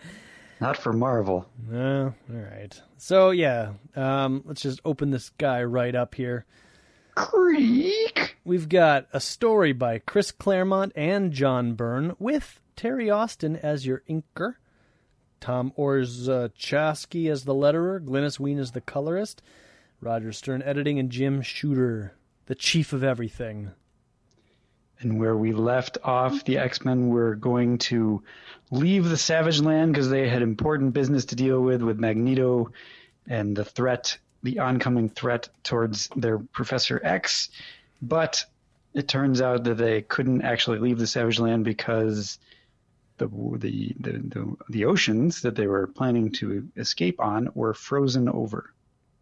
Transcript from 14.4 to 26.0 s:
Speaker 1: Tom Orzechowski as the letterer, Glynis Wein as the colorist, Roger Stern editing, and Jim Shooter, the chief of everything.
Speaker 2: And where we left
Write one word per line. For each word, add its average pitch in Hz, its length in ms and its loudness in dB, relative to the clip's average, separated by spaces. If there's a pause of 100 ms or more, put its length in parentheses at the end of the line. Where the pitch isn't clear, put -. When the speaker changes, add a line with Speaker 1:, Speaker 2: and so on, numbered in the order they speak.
Speaker 1:
Tom 127 360 -4
Orzechowski 139 1500 -2
as 139 140 -2
the 135 100 -2
letterer, 160 460 2
Glynis 139 380 -2
Wein 143 220 -2
as 127 100 -6
the 123 100 -8
colorist, 165 600 -4 (580)
Roger 113 320 -4
Stern 131 300 -6
editing, 143 380 0
and 131 100 -2
Jim 135 320 0
Shooter, 120 720 0 (320)
the 127 80 -6
chief - 380 0
of 135 100 -2
everything. 113 680 -4 (1300)
Speaker 2:
And 110 180 0
where 110 180 2
we 110 160 0
left 120 520 0